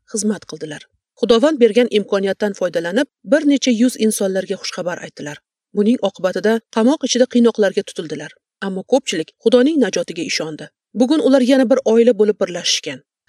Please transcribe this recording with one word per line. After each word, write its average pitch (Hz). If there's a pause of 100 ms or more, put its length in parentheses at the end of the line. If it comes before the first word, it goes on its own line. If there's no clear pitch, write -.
xizmat 214
qildilar. 156 (400)
Xudovand 240
bergan 226
imkoniyatdan 196
foydalanib, 175 (140)
bir 285
necha 277
yuz 240
insonlarga 190
xushxabar 175
aytdilar. 147 (380)
Buning 208
oqibatida 190 (160)
qamoq 247
ichida 247
qiynoqlarga 220
tutildilar. 151 (320)
Ammo 190
ko'pchilik 202
Xudoning 247
najotiga 185
ishondi. 151 (220)
Bugun 262
ular 269
yana 262
bir 247
oila 226
bo'lib 208
birlashishgan. 170 (300)